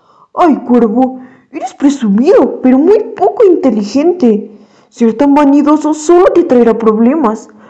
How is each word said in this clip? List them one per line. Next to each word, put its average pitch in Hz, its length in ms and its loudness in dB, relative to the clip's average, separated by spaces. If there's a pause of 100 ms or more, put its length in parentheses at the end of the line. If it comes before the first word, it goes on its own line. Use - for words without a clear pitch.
(340)
"Ay, 330 220 0 (120)
cuervo, 240 520 0 (320)
eres 339 220 -12
presumido, 269 880 0
pero 254 160 2
muy 370 220 2 (160)
poco - 300 -2
inteligente. 269 1040 -2 (380)
Ser 226 260 -2
tan 285 180 0
vanidoso 294 600 2
solo 349 320 2
te - 180 2
traerá 233 340 2
problemas. 226 720 -2 (200)